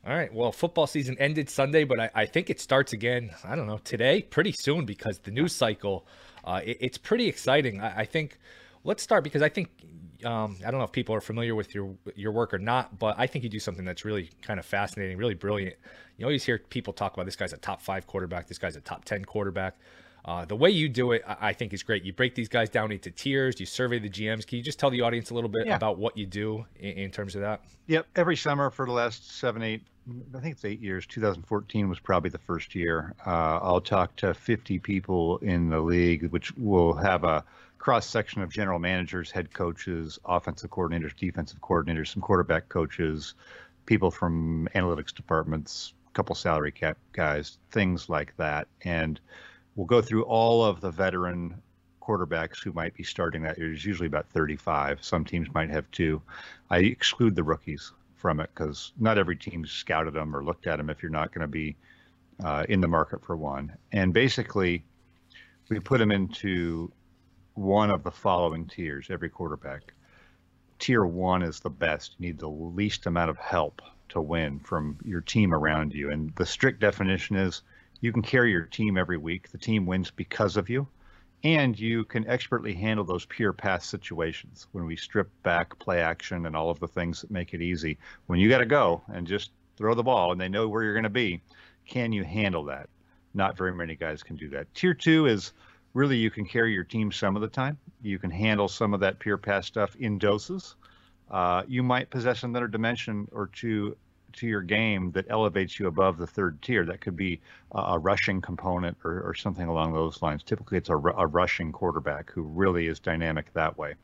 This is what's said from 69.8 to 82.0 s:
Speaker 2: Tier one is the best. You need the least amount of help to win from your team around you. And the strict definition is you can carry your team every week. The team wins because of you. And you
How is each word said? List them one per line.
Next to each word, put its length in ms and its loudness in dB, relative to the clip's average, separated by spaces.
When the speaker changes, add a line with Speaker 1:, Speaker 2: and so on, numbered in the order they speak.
Speaker 2:
Tier 260 4
one 360 2
is 180 -2
the 100 -6
best. 500 -2
You 80 -6
need 120 -8
the 100 -8
least 580 -4
amount 240 2
of 60 -4
help 440 -2
to 120 -2
win 380 -2
from 440 -4
your 180 -4
team 320 4
around 400 2
you. 180 -4
And 240 -4
the 100 0
strict 340 0
definition 560 2
is 280 0
you 140 0
can 80 2
carry 300 4
your 140 2
team 320 0
every 200 0
week. 320 -6
The 80 -14
team 280 0
wins 260 -2
because 440 0
of 140 0
you. 180 -2
And 360 4
you 240 0